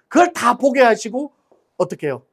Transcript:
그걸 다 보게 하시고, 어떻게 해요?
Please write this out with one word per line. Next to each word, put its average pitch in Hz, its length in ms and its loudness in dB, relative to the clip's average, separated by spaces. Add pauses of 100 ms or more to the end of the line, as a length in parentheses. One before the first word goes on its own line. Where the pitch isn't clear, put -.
그걸 349 260 2
다 240 240 -2
보게 269 240 0
하시고, 233 500 0 (460)
어떻게 160 300 -6
해요? 123 260 -8